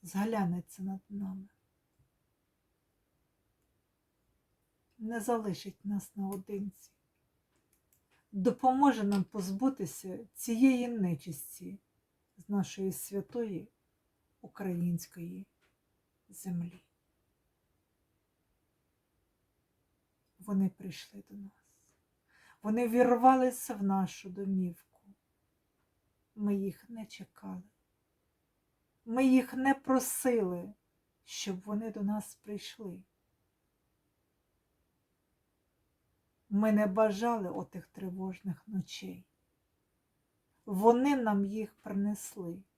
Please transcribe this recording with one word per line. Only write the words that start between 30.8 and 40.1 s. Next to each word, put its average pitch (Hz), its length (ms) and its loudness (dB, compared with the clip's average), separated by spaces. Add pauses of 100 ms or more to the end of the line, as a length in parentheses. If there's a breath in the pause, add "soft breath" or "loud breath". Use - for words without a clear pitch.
щоб - 360 -8
вони 208 300 -6
до 208 120 -8
нас 208 320 -4
прийшли. 196 680 -12 (3500)
Ми 214 240 4
не 214 140 4
бажали 214 640 2
отих 185 360 -10
тривожних 190 840 -8
ночей. 185 580 -8 (1400)